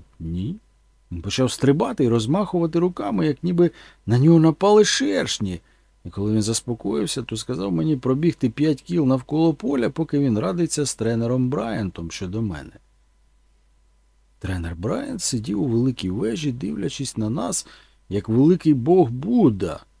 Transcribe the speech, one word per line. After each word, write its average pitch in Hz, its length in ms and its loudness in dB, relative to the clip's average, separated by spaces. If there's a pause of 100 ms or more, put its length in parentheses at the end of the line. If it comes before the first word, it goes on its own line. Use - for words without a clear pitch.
(200)
ні", 90 360 -6 (560)
він 85 100 -8
почав 110 280 -2
стрибати 147 540 0
і 120 40 4
розмахувати 165 680 0
руками, 180 480 -2
як 147 160 -2
ніби 175 280 2 (360)
на 117 120 2
нього 160 220 8
напали 202 440 6
шершні. 110 760 -2 (440)
І 87 60 -12
коли 104 220 -2
він 110 100 2
заспокоївся, 127 800 -4
то 113 140 -8
сказав 175 360 -4
мені 160 240 0
пробігти 131 540 0
п'ять 147 320 0
кіл 170 240 0
навколо 151 480 2
поля, 240 360 -2
поки 151 280 -2
він 127 200 2
радиться 165 480 -2
з - 80 -6
тренером 117 540 0
Брайантом 110 600 -4
щодо 98 320 -6
мене. 80 300 -6 (1700)
Тренер 85 380 -6
Брайант 175 460 -6
сидів 131 400 -4
у 151 40 -2
великій 117 440 0
вежі, 151 420 -4
дивлячись 165 640 -6
на 107 140 -2
нас, - 360 -4 (420)
як 98 200 -4
великий 151 460 4
бог 139 360 4
Будда. 127 720 0 (200)